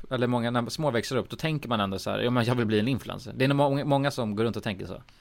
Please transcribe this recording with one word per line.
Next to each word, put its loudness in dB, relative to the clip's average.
eller 2
många, 2
när 0
små 0
växer 0
upp, -2
då -8
tänker -2
man 0
ändå 0
så -6
här: 0
"Ja, 2
men 4
jag 2
vill 2
bli 2
en 0
influencer." -6
Det 2
är 4
nog 2
många, 2
många 2
som -2
går 2
runt -2
och -6
tänker -6
så. -12